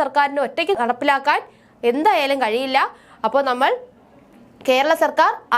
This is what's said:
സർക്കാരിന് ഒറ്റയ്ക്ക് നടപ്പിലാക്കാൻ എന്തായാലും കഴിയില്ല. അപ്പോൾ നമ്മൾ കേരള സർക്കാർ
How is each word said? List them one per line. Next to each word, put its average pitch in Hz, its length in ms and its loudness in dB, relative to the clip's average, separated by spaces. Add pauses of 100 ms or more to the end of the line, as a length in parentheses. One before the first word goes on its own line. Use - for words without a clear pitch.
സർക്കാരിന് 277 440 0
ഒറ്റയ്ക്ക് 339 360 -2
നടപ്പിലാക്കാൻ 277 600 0 (500)
എന്തായാലും 285 520 2
കഴിയില്ല. 262 340 -2 (480)
അപ്പോൾ 254 240 0
നമ്മൾ 254 220 0 (1000)
കേരള 269 240 2 (100)
സർക്കാർ 320 300 2 (240)